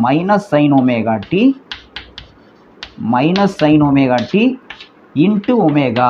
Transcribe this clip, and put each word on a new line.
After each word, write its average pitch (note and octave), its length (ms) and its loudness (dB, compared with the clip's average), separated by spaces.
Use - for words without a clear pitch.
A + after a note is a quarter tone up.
minus F3+ 420 0
sin D3 300 0
ஒமேகா A#2 380 0
டி, F#3+ 160 -2
minus F3 460 0
sin D3+ 240 2
ஒமேகா C3+ 460 2
டி G#3 160 0
into G3+ 460 0
ஒமேகா C3+ 480 0